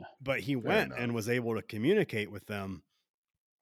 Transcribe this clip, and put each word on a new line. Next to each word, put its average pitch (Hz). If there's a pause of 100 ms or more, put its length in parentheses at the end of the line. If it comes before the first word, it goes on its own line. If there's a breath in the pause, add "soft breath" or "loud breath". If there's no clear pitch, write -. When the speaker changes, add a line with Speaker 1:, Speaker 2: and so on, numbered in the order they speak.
(200)
Speaker 1:
but 131
he 135
Speaker 2:
Fair 123
Speaker 1:
went 175
Speaker 2:
enough. 127
Speaker 1:
and 120
was 110
able 120
to 98
communicate 113
with 101
them. 101 (800)